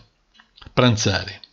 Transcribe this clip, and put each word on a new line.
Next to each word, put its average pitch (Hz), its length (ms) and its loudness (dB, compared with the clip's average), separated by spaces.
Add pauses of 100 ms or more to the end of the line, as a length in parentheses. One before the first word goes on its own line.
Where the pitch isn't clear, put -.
(720)
pranzare. 107 680 0 (120)